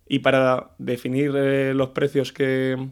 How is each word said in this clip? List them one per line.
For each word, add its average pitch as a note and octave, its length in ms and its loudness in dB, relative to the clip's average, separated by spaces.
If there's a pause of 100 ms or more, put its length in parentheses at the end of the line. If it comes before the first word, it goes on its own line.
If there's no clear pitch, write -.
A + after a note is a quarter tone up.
y C#3 120 -2
para C3 580 2
definir, B2+ 580 -2
eh, C#3 380 0
los C3+ 180 0
precios C#3+ 420 -2
que, C3 440 0 (160)